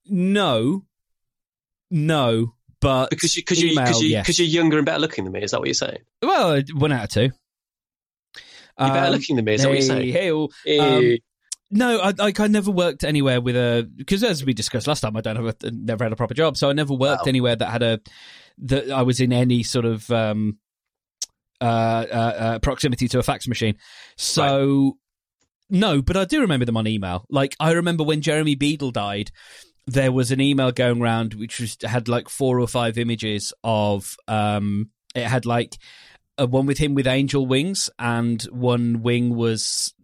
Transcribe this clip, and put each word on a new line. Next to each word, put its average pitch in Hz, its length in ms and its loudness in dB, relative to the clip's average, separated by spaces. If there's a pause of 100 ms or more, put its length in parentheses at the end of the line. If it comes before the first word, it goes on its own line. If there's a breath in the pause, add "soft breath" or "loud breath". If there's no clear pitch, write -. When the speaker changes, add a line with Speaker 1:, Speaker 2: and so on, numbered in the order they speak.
Speaker 1:
no, 180 760 0 (1040)
no, 139 640 0 (260)
but 131 300 2
Speaker 2:
Because - 260 -2
you, 165 60 -4
'cause 175 180 0
you, 165 120 2
Speaker 1:
email, 135 140 2
Speaker 2:
'cause 117 160 2
you, 156 80 4
Speaker 1:
yes. 107 160 0
Speaker 2:
'cause 170 120 2
you're 175 80 4
younger 160 300 4
and 147 100 2
better 156 140 0
looking 151 240 -4
than 92 80 -8
me. 101 100 -6
Is 101 80 -4
that 120 80 -2
what - 80 -4
you're - 80 -2
saying? - 240 -4 (240)
Speaker 1:
Well, 220 400 2 (120)
one 151 180 0
out 123 120 -2
of 104 60 -8
two. 127 200 2 (1500 loud breath)
Speaker 2:
You're 135 120 0
better 139 160 2
Speaker 1:
Um, 135 80 2
Speaker 2:
looking - 220 -2
than 110 100 0
me. 107 80 4
Is 127 80 2
that 139 60 4
what 139 100 4
you're 131 180 2
Speaker 1:
hey, 127 60 0
Speaker 2:
saying? 127 100 -2
Speaker 1:
hey-o. 156 360 0 (140 loud breath)
Speaker 2:
Hey. 151 160 2 (360)
Speaker 1:
Um, 113 40 0 (520)
no, 226 280 2
I, 190 120 2
like, 202 300 0
I 214 60 2
never 208 240 2
worked 175 340 0
anywhere 139 360 2
with 123 160 0
a, 120 340 0 (160)
'cause 196 160 0
as 175 220 0
we 131 80 2
discussed 110 340 -6
last 147 140 -2
time, 110 160 -4
I 110 60 -4
don't 110 140 -6
have 117 100 -4 (180)
a, 113 60 -6
never 110 340 -4
had 110 80 -2
a 107 40 -6
proper 117 180 -4
job, 151 240 0
so 143 100 0
I 139 60 2
never 143 180 -2
worked 139 300 0
Speaker 2:
Wow. 139 80 -2
Speaker 1:
anywhere 123 260 2
that 107 140 -4
had 117 120 -2
a, 113 180 0 (580 loud breath)
that 131 320 -2
I 135 100 0
was 123 180 2
in 127 140 2
any 123 300 2
sort 117 240 -2
of, 113 240 -4
um, 107 480 0 (1000)
uh, 123 60 -4
uh, 113 500 0 (240)
uh, 113 200 -2
proximity 127 500 0
to 127 100 -2
a 120 40 2
fax 123 260 -4
machine. 110 280 -2 (420 loud breath)
So, 139 680 2
Speaker 2:
Right. 135 80 2 (800)
Speaker 1:
no, 185 320 2
but 175 160 0
I 190 80 2
do 302 160 2
remember 139 240 2
them 117 100 0
on 110 100 0
email. 98 440 -4
Like, 139 280 0
I 156 140 2
remember 170 320 0
when 151 160 0
Jeremy 151 360 0
Beadle 143 340 0
died, 104 400 -4 (560 loud breath)
there 131 260 2
was 127 180 0
an 131 100 0
email 135 320 2
going 123 280 2
round 113 340 0
which 110 260 -10
was, 117 220 -8
had, 113 260 -4
like, 120 200 -2
four 131 320 0
or 120 60 2
five 117 320 -2
images 110 540 -4 (100)
of, 104 540 0 (120)
um, 104 600 0 (240)
it 120 100 -4
had, 113 220 -2
like, 117 300 -2 (600 loud breath)
a 139 80 0
one 131 200 0
with 139 120 0
him 147 160 0
with 135 120 0
angel 135 400 0
wings, 147 420 -2 (100)
and 117 520 -2
one 120 520 0
wing 120 320 0
was, 113 680 -2